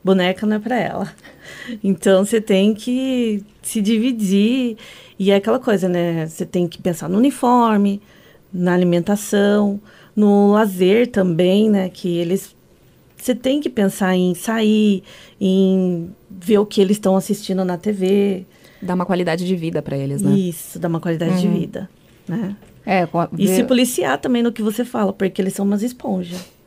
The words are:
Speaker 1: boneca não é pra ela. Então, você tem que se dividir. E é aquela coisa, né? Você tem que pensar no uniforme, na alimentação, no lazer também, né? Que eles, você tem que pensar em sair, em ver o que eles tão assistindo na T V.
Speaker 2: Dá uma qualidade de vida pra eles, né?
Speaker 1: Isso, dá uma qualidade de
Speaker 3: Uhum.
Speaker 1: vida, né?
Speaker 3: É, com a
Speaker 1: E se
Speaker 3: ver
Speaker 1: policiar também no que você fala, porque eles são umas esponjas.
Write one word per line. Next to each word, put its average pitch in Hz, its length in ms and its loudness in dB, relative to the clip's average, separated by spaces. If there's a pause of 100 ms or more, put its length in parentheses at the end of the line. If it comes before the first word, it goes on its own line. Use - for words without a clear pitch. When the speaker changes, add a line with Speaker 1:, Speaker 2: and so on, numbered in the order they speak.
Speaker 1:
boneca 185 440 0
não 214 100 0
é 214 40 -4
pra 233 200 -4
ela. 185 320 -6 (720)
Então, 196 400 2
você 220 160 0
tem 208 340 2
que 247 680 -2 (180)
se - 200 -4
dividir. 220 960 0 (420)
E 190 100 2
é 196 60 6
aquela 220 240 2
coisa, 190 300 0
né? 170 360 0
Você 160 200 -8
tem 175 240 -2
que - 120 -16
pensar 165 280 -4
no 190 80 0
uniforme, 233 840 2 (500)
na 180 220 0
alimentação, 202 1040 2 (360)
no 202 380 6
lazer 208 580 2
também, 185 580 2
né? 190 200 0
Que 175 280 -4
eles, 175 380 -4 (640)
você 254 180 -2
tem 277 240 -2
que 262 100 -4
pensar 196 460 0
em 180 180 2
sair, 214 680 0 (360)
em 185 680 0 (200)
ver 202 300 0
o 208 60 2
que 208 140 -2
eles 196 180 4
tão 190 200 2
assistindo 190 480 -4
na 180 120 -4
T 208 140 -4
V. 190 540 0 (360)
Speaker 2:
Dá 180 140 -4
uma 180 100 -2
qualidade 180 400 0
de 185 100 0
vida 165 260 -4
pra 147 160 -6
eles, 139 240 -4
né? 196 100 2
Speaker 1:
Isso, 180 480 -2
dá 175 80 -4
uma 165 140 -2
qualidade 170 400 -2
de - 60 0
Speaker 3:
Uhum. 170 120 2
Speaker 1:
vida, - 300 -8 (380)
né? 202 280 -6 (300)
Speaker 3:
É, 185 200 0
com 170 140 -4
a 170 180 -2
Speaker 1:
E 196 100 2
se 185 100 2
Speaker 3:
ver 240 100 0
Speaker 1:
policiar 254 500 0
também 240 240 -2
no 233 100 0
que 233 120 -10
você 220 220 -2
fala, 214 260 -2
porque 196 300 -4
eles 190 120 -2
são 202 120 -4
umas 202 180 0
esponjas. 185 560 -6 (280)